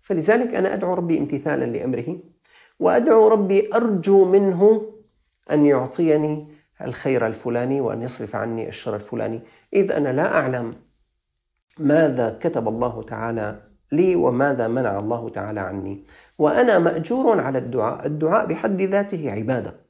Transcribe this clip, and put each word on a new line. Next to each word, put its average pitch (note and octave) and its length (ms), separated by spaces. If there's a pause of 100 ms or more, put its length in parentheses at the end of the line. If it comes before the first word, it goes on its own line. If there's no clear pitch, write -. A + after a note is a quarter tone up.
فلذلك G#3+ 540
أنا F#3+ 200
أدعو F#3 200
ربي E3+ 240
امتثالاً C#3+ 460
لأمره، A#2+ 520 (640)
وأدعو A3+ 480
ربي G3+ 460
أرجو G3 500
منه G3 580 (680)
أن D3 160
يعطيني D3+ 920 (240)
الخير B2 420
الفلاني A#2+ 540
وأن A2+ 220
يصرف A#2 340
عني A2+ 320
الشر G#2+ 260
الفلاني، A2 460 (320)
إذ G3 200
أنا C#3+ 200
لا D#3 260
أعلم B2+ 360 (1040)
ماذا C#3 600
كتب C#3 280
الله A#2 340
تعالى A2 600 (300)
لي F3+ 240
وماذا C3 520
منع A#2 300
الله A2+ 300
تعالى G#2 320
عني، G2 440 (340)
وأنا G3 400
مأجور F3 640
على C3 180
الدعاء. A#2+ 480
الدعاء D#3 400
بحد F#3+ 360
ذاته F#3+ 500
عبادة A2 420 (160)